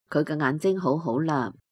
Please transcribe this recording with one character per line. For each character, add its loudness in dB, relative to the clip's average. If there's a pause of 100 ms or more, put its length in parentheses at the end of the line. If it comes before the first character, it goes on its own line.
(100)
佢 2
嘅 -2
眼 0
睛 2
好 2
好 -2
啦， 0 (200)